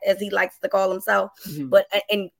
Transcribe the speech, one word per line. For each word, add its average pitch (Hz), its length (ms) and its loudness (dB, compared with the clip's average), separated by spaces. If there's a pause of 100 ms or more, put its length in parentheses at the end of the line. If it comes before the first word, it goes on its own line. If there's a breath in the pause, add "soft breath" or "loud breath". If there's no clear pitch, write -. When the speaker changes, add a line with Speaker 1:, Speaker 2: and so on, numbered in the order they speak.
Speaker 1:
as 196 120 2
he 208 100 -6
likes 190 300 -2
to 190 100 -6
call 190 220 0
himself. 196 400 -2 (160 loud breath)
Speaker 2:
Mm-hmm. 143 220 -8
Speaker 1:
But, 196 260 6
a-, 202 180 -2
and 202 280 -2